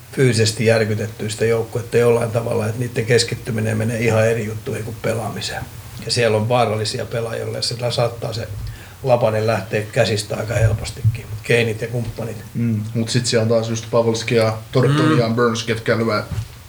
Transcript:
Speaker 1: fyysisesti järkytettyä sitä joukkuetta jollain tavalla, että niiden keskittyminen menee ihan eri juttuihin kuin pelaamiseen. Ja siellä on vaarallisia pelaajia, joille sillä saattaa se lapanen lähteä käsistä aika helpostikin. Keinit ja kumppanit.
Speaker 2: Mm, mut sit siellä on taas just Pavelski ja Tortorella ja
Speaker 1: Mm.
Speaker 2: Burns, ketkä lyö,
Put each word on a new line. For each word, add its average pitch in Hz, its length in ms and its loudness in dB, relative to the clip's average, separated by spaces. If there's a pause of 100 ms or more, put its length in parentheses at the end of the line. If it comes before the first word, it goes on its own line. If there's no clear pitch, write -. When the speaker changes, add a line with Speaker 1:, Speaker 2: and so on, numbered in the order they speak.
(120)
Speaker 1:
fyysisesti 110 540 4
järkytettyä 107 640 2
sitä 110 160 -2
joukkuetta 113 520 0
jollain 117 340 4
tavalla, 113 360 0
että 110 120 -2
niiden 117 280 -2
keskittyminen 110 720 2
menee 110 220 0
ihan 110 280 4
eri 117 180 0
juttuihin 117 380 -6
kuin 110 180 -8
pelaamiseen. 107 600 -4 (420)
Ja 117 60 -6
siellä 110 260 2
on 107 120 0
vaarallisia 110 560 0
pelaajia, 117 380 -6
joille 110 200 -6
sillä 120 280 -4
saattaa 120 420 -2
se - 160 -6 (540)
lapanen 113 440 2
lähteä 110 360 0 (100)
käsistä 110 440 0
aika 110 180 -4
helpostikin. - 720 0 (160)
Keinit 113 400 2
ja 117 60 -6
kumppanit. 117 480 -6 (180)
Speaker 2:
Mm, 113 280 0 (120)
mut 113 140 0
sit 127 180 0
siellä 113 160 2
on 110 60 2
taas 113 200 2
just 113 220 -4
Pavelski 117 440 0
ja 110 240 2 (140)
Tortorella 139 480 4
ja 113 80 2
Speaker 1:
Mm. 113 60 0
Speaker 2:
Burns, 113 300 2
ketkä 113 340 0
lyö, 107 240 0 (460)